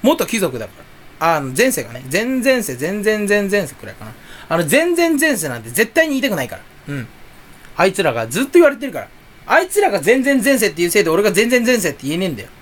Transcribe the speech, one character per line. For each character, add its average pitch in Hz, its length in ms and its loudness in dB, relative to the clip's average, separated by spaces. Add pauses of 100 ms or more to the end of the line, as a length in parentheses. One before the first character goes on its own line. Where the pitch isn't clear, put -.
元 226 240 2
貴 226 100 -4
族 143 220 -4
だ 107 80 -10
か - 40 -18 (480)
ら。 160 140 0
あ、 156 40 0
あ - 20 0
の、 135 180 -6
前 247 140 4
世 - 120 -4
が 113 100 -14
ね。 127 180 -14
前 196 140 0
々 254 360 0
世、 131 160 -6
前 151 140 -4
々 208 360 -2
前 208 160 2
々 196 240 -2
世 - 60 -14
く - 140 -20
ら - 60 -16
い - 20 -18
か 110 100 -18
な。 107 60 -16 (380)
あ 165 80 0
の、 170 120 0
前 311 180 4
々 330 320 2
前 302 160 2
世 156 140 -6
な 120 80 -6
ん 113 60 -12
て 117 80 -14
絶 220 220 -2
対 320 120 4
に 311 60 -4
言 269 80 -2
い - 20 -4
た 269 80 0
く 202 60 -2
な 139 80 -2
い 120 40 -6
か - 100 -12
ら。 - 40 -16 (280)
う 143 40 -6
ん。 127 140 -8 (680)
あ 170 120 2
い 190 60 0
つ 170 100 -2
ら 143 100 2
が 113 140 -4
ず 147 140 -4
っ 269 40 0
と 269 80 -14
言 339 100 8
わ 294 60 8
れ 277 60 -4
て 233 100 -10
る 262 60 -8
か 131 80 -10
ら。 98 80 -14 (400)
あ 320 140 4
い 359 60 -4
つ 403 140 0
ら 392 80 4
が 202 140 0
前 226 140 4
々 269 260 2
前 269 160 2
世 214 80 2
っ 165 60 -2
て 165 100 -2
い - 20 2
う 175 60 0
せ 202 80 4
い 190 40 4
で 165 60 2
俺 170 140 2
が 208 100 4
前 208 120 2
々 240 200 2
前 247 140 4
世 175 100 -2
っ 139 40 -6
て - 140 -12
言 156 100 -2
え - 0 -
ね 190 80 -2
え 180 40 -2
ん 143 60 -6
だ 101 80 -12
よ。 - 60 -18 (120)